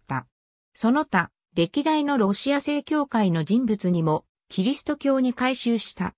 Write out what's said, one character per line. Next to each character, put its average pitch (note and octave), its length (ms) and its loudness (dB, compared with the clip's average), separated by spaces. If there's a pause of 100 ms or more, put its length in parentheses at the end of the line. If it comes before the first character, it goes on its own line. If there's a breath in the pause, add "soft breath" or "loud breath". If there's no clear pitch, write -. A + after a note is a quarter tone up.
た。 C3 180 -6 (480)
そ - 160 0
の D4 140 2
他、 F3+ 280 0 (220)
歴 G3+ 300 0
代 D#4 220 2
の C#4+ 120 0
ロ G3+ 140 2
シ C4 220 0
ア C#4+ 80 0
正 D4 200 -2
教 D4 260 -2
会 G#3+ 220 2
の E3 140 0
人 A3+ 220 2
物 G#3 240 0
に F3 140 2
も、 D#3 200 0 (240)
キ - 160 -4
リ B3 100 0
ス - 120 -6
ト D4+ 100 -2
教 C4+ 240 0
に B3+ 140 0
改 B3+ 240 -2
宗 A#3 220 0
し - 140 -8
た - 240 -6